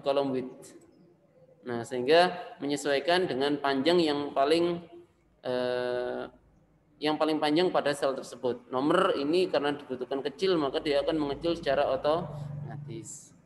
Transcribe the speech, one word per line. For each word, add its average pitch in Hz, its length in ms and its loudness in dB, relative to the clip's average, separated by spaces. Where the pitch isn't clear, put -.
column 139 320 0
width. - 400 -10
Nah, 120 240 -6
sehingga 160 480 4
menyesuaikan 143 680 0
dengan 143 320 0
panjang 139 400 2
yang 147 360 0
paling, 170 440 2
eh, 123 800 -2
yang 151 200 0
paling 156 200 2
panjang 156 320 2
pada 143 240 2
sel 135 200 0
tersebut. 123 560 -6
Nomor 165 440 4
ini 170 320 2
karena 143 280 0
dibutuhkan 131 480 -6
kecil, 175 360 0
maka 143 240 -2
dia 143 200 2
akan 160 160 0
mengecil 143 360 -2
secara 139 320 2
otomatis. 120 1400 -4